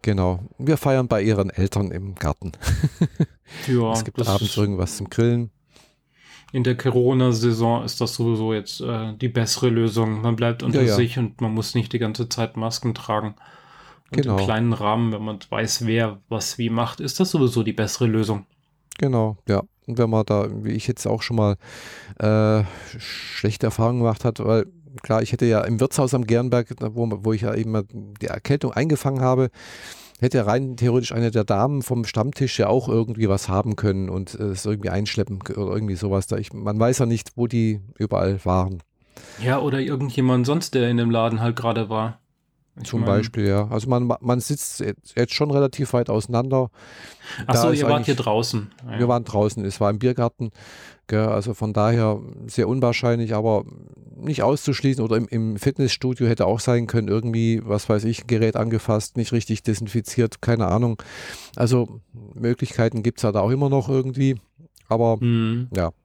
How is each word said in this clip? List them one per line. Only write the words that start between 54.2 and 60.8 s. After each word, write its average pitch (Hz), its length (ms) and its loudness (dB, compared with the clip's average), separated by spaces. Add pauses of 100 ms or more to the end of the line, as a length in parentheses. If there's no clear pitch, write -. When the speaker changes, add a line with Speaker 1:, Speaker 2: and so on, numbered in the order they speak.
Speaker 1:
auszuschließen. 135 600 2
Oder 110 140 2
im, 113 100 0
im 110 300 -2
Fitnessstudio 127 720 0
hätte 107 180 2
auch 107 160 2
sein 120 260 2
können, 110 220 0
irgendwie, 113 560 2
was 104 240 -2
weiß 107 160 2
ich, 113 180 -2
ein - 40 -16
Gerät 110 280 2
angefasst, 110 600 0
nicht 117 160 -2
richtig 113 300 -2
desinfiziert, 110 800 -2
keine 117 260 2
Ahnung. 113 340 0 (560)